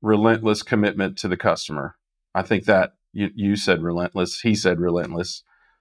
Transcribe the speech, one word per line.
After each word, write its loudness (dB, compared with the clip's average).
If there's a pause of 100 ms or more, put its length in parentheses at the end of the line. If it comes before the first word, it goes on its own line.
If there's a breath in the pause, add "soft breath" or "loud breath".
relentless 4
commitment 0
to -6
the 0
customer. -2 (400)
I -2
think -2
that 2 (200)
you, -4
you 0
said 0
relentless, -4
he 2
said 0
relentless, -4 (380)